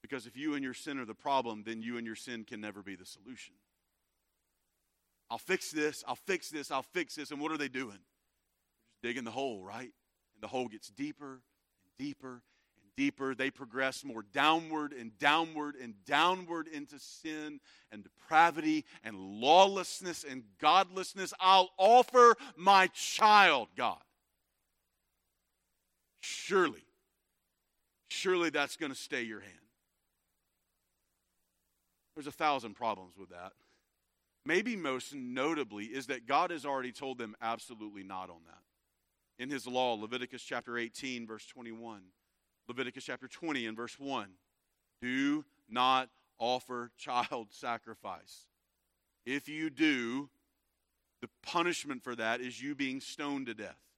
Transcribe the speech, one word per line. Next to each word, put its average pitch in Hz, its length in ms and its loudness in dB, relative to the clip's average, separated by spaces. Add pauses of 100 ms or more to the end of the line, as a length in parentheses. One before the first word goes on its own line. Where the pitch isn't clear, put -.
Because 123 240 -10
if 120 100 -18
you 147 200 -2
and 139 80 -4
your 127 100 -4
sin 139 260 -8
are 123 60 -6
the 107 80 -10
problem, 120 500 -2
then 113 180 -8
you 120 160 -6
and 117 100 -8
your 110 80 -8
sin 113 280 -12
can 107 160 -12
never 104 220 -12
be 95 140 -12
the 90 100 -20
solution. - 500 -20 (1700)
"I'll 117 80 -6
fix - 340 -2
this, 151 360 -2
I'll 123 80 -6
fix - 340 -6
this, 151 220 -10
I'll 131 120 -4
fix 170 320 -8
this." 147 160 -10
And 143 80 -10
what 156 120 -4
are 160 60 -4
they 143 120 -4
doing? 123 300 -8
They're - 840 -20
just - 160 -20
digging 120 240 -6
the 113 60 -8
hole, 120 320 -6
right? 113 300 -14 (400)
And 107 80 -20
the 107 60 -12
hole 127 200 -4
gets 107 220 -14
deeper 135 520 -12 (420)
and - 140 -20
deeper 131 460 -12 (400)
and 101 120 -20
deeper. 135 380 0
They 131 160 -2
progress 131 540 -4
more 113 180 -10
downward 151 720 0
and 113 240 -14
downward 151 580 0
and 113 300 -16
downward 170 600 0
into 147 320 -14
sin 151 600 -12 (320)
and 104 120 -16
depravity 156 840 4 (180)
and 107 140 -12
lawlessness 170 1080 4
and 131 200 -12 (160)
godlessness. 185 800 2
"I'll 185 380 8
offer 240 600 10 (180)
my 185 340 8
child, 190 840 6
God." 117 300 -2 (2250)
Surely, - 640 0 (1200)
surely 175 440 0
that's 143 260 -2
gonna 139 160 -6
stay 127 300 -6
your 110 160 -10
hand. 92 220 -20 (2500)
There's 147 140 -12
a 143 40 -10
thousand 135 440 -2
problems 92 420 -6
with 92 140 -20
that. 90 200 -14 (960)
Maybe 208 320 -2
most 135 360 -6
notably 127 720 -4
is 120 200 -8
that 123 180 -8
God 151 240 2
has 151 160 -8
already 131 280 -4
told 135 240 -10
them 110 240 -8
absolutely 107 640 -8
not 92 260 -10
on 82 160 -20
that. 87 180 -20 (720)
In 127 120 -10
his 127 180 -8
law, 123 280 0
Leviticus 120 460 -8
chapter 120 360 -8
eighteen, 117 500 -8
verse 107 180 -16
twenty-one, 113 680 -16 (540)
Leviticus 123 380 -8
chapter 127 220 -10
twenty 139 400 -6
and 110 100 -8
verse 117 220 -10
one. 131 300 -6 (720)
Do 139 440 -2 (240)
not 127 400 2 (300)
offer 120 580 -4
child 123 500 -4
<laughs> - 40 -20
sacrifice. 107 960 -10 (800)
If 135 240 -6
you 156 200 -6
do, 139 600 0 (920)
the 120 80 -14 (140)
punishment 156 600 -4
for 123 120 -8
that 113 260 -2
is 120 200 -10
you 143 140 -6
being 135 260 -4
stoned 143 460 -8
to 117 60 -8
death. 101 260 -14 (180)